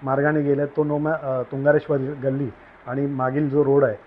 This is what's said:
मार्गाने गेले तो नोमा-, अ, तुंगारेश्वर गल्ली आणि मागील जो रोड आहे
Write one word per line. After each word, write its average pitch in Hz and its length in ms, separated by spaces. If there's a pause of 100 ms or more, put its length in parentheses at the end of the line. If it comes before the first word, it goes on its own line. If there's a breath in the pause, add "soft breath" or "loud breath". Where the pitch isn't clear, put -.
मार्गाने 143 380
गेले 143 240
तो 147 180
नोमा-, 151 300
अ, 135 280
तुंगारेश्वर 143 560
गल्ली 135 520 (380 loud breath)
आणि 135 200
मागील 139 420
जो 139 160
रोड 139 200
आहे 110 100 (120)